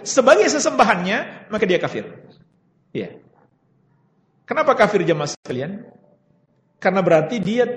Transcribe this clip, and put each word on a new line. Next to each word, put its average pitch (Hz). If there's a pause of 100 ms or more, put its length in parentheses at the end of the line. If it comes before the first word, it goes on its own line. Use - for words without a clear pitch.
sebagai 302
sesembahannya, 247
maka 214
dia 180
kafir. 113 (880)
Ya. 87 (1300)
Kenapa 302
kafir, 202
jemaah 151
sekalian? 151 (960)
Karena 190
berarti 170
dia 233